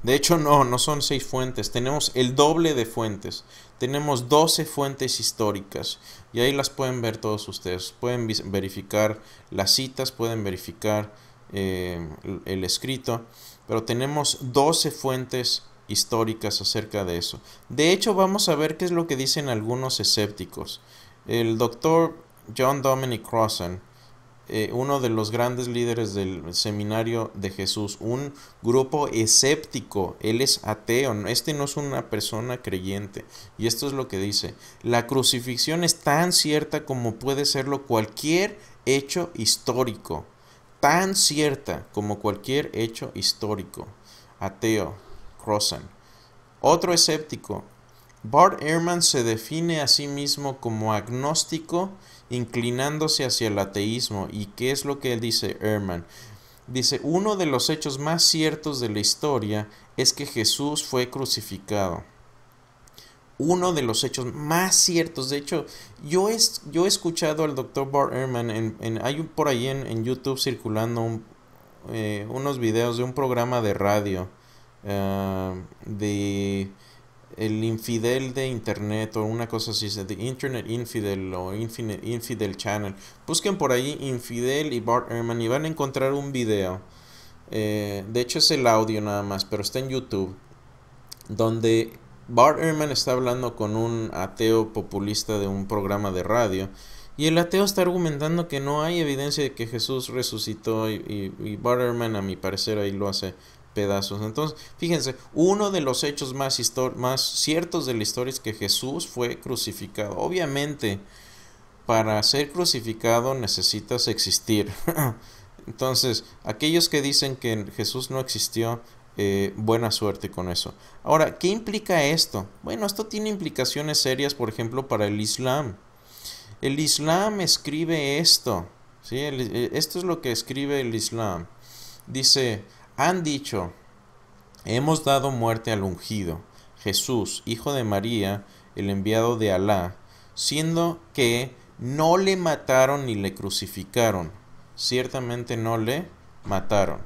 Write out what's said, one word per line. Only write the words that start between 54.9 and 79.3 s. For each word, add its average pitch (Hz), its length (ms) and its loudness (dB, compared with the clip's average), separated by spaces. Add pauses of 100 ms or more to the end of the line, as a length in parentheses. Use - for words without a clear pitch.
que 123 180 0
dice 110 420 -2
Ehrman? 98 460 -2 (600)
Dice, 120 360 0
"Uno 196 320 2
de 185 100 0
los 131 240 2
hechos 151 300 -2
más 160 240 2
ciertos 156 560 2
de 117 100 0
la 104 100 0
historia 107 680 0 (300)
es 131 160 4
que 143 120 -6
Jesús 143 580 0
fue 123 260 0
crucificado". 101 960 -4 (1300)
Uno 180 360 2
de 151 80 2
los 113 240 0
hechos 123 280 -4
más 165 420 2
ciertos. 165 540 2
De 143 80 0
hecho, 143 280 -2 (360)
yo 185 280 2
he, 226 80 0 (340)
yo 170 140 4
he - 20 2
escuchado 165 560 0
al 147 120 0
doctor 135 360 -4
Bart 139 220 2
Ehrman, 123 360 -2
en, 110 300 -2
en, 110 260 -4
hay 147 140 0
un, 160 80 -6
por 147 220 0
ahí 123 180 0
en, 135 180 -4
en 113 200 -2
YouTube 127 340 -2
circulando 117 600 0
un, 113 240 -2 (640)
eh, 107 400 -4
unos 135 280 -4
videos 117 400 2
de 123 60 0
un 127 100 -4
programa 123 480 0
de 101 120 2
radio, 101 560 2 (560)
eh, 98 760 -2 (240)
de 98 840 -2 (640)
el 110 280 -2
infidel 117 720 0
de 135 120 -2
internet 107 720 -4
o 107 60 0
una 113 240 -2